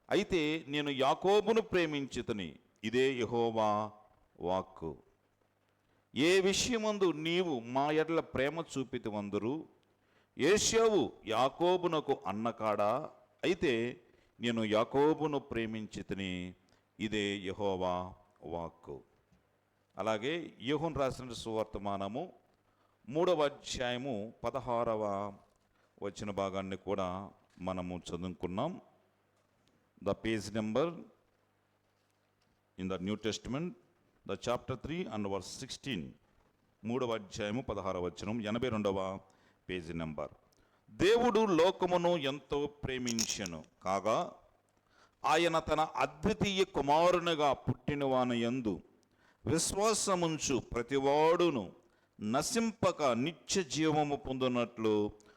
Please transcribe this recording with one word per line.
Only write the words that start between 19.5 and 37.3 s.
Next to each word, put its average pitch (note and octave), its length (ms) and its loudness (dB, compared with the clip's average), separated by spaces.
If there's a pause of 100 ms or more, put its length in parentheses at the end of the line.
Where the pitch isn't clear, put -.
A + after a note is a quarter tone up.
అలాగే A2 600 -4
యోహన్ D3 340 -2
రాసిన B2+ 380 -4
సువర్తమానము G#2+ 1000 -6 (760)
మూడవ D#3+ 360 2
అధ్యాయము B2 880 -4 (100)
పదహారవ A2+ 880 -2 (680)
వచన G2+ 280 -6
భాగాన్ని F#2+ 460 -2
కూడా F#2 540 -4 (280)
మనము F2+ 520 -4
చదువుకున్నాం. F2+ 680 -6 (1200)
The G2 100 0 (120)
page G#2 280 -4
number A2+ 380 -2 (1900)
in F#2 120 -2
the F#2 100 -4
New G2+ 140 -2 (100)
Testament, B2+ 440 -4 (580)
the G2+ 80 -4 (120)
chapter A#2+ 280 -4 (100)
three D#3 280 -6
and G#2 120 -4
verse G2 380 -6
sixteen. G2+ 440 -8 (760)
మూడవ A#2+ 300 -2
అధ్యాయము G#2+ 480 -6